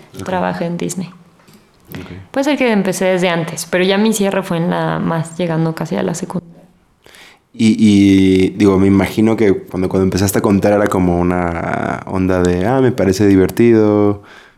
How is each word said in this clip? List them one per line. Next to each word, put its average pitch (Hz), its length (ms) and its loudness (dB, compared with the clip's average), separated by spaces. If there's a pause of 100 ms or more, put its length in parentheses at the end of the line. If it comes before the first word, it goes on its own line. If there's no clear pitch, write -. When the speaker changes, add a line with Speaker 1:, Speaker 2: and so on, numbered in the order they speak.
(200)
Speaker 1:
Ok. - 60 -10
Speaker 2:
trabajé 180 400 -4
en 175 120 -6
Disney. 175 320 -8 (840)
Speaker 1:
Ok. 90 400 -16
Speaker 2:
Puede 277 120 -2
ser 285 140 0
que 262 120 0
empecé 190 360 0
desde 185 240 0
antes, 165 400 -4
pero 180 160 0
ya 196 120 0
mi 220 140 0
cierre 196 320 -2
fue 170 140 -4
en 175 140 -2
la, 160 280 -4
más 165 380 -6
llegando 165 360 -2
casi 165 220 -8
a - 80 -4
la 175 120 -4
secundaria. 175 380 -10 (1040)
Speaker 1:
Y, 110 220 4
y, 95 720 4
digo, 98 280 2
me 98 100 2
imagino 104 500 2
que 104 160 2
cuando, 92 340 -4
cuando 95 160 0
empezaste 95 360 0
a - 20 2
contar 101 320 2
era 104 140 2
como 92 340 0
una 87 840 -4
onda 92 360 -2
de, 90 260 0
"Ah, 131 140 0
me 127 100 2
parece 95 360 0
divertido, 104 960 2 (340)